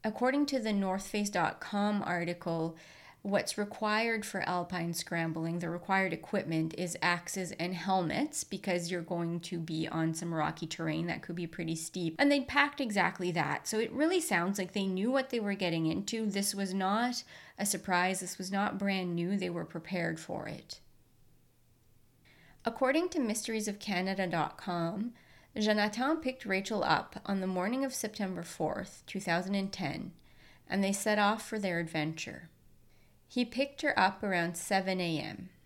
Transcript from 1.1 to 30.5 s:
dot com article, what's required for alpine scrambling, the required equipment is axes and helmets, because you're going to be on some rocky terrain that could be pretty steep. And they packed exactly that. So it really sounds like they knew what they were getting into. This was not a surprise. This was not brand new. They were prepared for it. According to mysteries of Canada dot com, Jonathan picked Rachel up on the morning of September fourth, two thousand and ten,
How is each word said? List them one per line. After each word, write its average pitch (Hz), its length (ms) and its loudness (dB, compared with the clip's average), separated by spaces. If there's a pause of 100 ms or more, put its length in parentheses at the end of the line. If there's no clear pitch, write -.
dot - 300 0
com 208 440 0
article, 170 720 -2 (480)
what's - 340 0
required 214 680 0
for - 240 -2
alpine 175 460 0
scrambling, 165 640 -2
the 170 100 -2
required 185 460 0
equipment 160 640 0
is 175 240 -2
axes 175 520 0
and 180 200 -4
helmets, 185 680 0
because 180 480 -2
you're 175 100 -2
going 170 380 -2
to 170 180 -6
be 160 300 -2
on 160 260 0
some 170 180 -4
rocky 156 360 -2
terrain 160 400 -2
that 165 160 -4
could 170 120 -8
be 170 120 -4
pretty 165 260 -4
steep. 165 460 -4
And 285 120 6
they 285 100 4
packed 285 380 2
exactly 190 520 2
that. 147 360 0
So 220 120 0
it 226 120 0
really 320 300 4
sounds 190 380 2
like 180 140 -4
they 196 120 0
knew 190 240 2
what 262 220 2
they 240 80 0
were 202 160 0
getting 165 320 2
into. 214 400 0
This 202 260 0
was 196 180 0
not 208 520 2 (340)
a 202 80 0
surprise. 185 540 2
This 180 180 -8
was 190 140 -6
not 202 260 0
brand 190 380 0
new. 175 200 2
They 196 140 0
were 170 160 -4
prepared 170 540 -4
for - 280 -6
it. - 340 -12 (1800)
According 277 460 4
to 339 100 0
mysteries 220 480 0
of 202 120 -4
Canada 190 480 0
dot 165 280 0
com, 175 580 -2 (440)
Jonathan 214 600 2
picked 262 280 -4
Rachel 196 380 0
up - 320 2 (100)
on 196 140 0
the 190 80 -2
morning 202 380 0
of 254 80 -4
September 185 500 -4
fourth, - 640 -4
two 190 140 -6
thousand 185 340 0
and 196 160 0
ten, - 400 -4 (580)